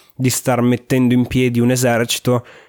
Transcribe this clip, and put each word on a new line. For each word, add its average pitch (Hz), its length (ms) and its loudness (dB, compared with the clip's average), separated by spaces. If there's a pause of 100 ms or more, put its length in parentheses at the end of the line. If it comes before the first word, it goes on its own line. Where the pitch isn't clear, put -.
(140)
di 131 140 -2
star 123 320 -2
mettendo 123 540 0
in 123 120 2
piedi 123 340 0
un 120 100 2
esercito 120 720 -2 (240)